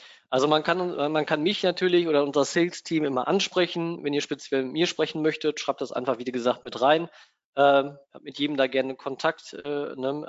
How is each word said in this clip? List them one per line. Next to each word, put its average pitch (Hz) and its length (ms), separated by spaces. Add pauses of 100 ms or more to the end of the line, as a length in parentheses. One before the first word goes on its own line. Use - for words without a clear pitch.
(300)
Also 131 180
man 156 140
kann, 180 340
äh, 143 140
man 156 160
kann 151 160
mich 196 220
natürlich 175 440
oder 147 160
unser 143 220
Sales-Team 170 580
immer 131 240
ansprechen. 170 760
Wenn 147 100
ihr 143 80
speziell 139 400
mit 131 120
mir 160 120
sprechen 156 380
möchtet, 151 360
schreibt - 220
das 127 100
einfach, 127 280
wie 123 60
gesagt, 123 400
mit 117 160
rein. 160 280 (460)
Ähm, 139 420 (160)
hab - 80
mit - 160
jedem 147 200
da 135 100
gerne 131 280
Kontakt, - 580
äh, 143 420
ne? 135 340